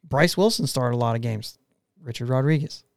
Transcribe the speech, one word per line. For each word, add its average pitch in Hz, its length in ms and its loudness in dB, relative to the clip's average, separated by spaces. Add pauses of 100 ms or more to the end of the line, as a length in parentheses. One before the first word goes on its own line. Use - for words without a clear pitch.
Bryce 151 320 2
Wilson 190 300 2
started 123 300 0
a - 20 0
lot 117 180 0
of 117 60 -4
games, 110 360 -6 (440)
Richard 120 260 -8
Rodriguez. 143 560 0 (120)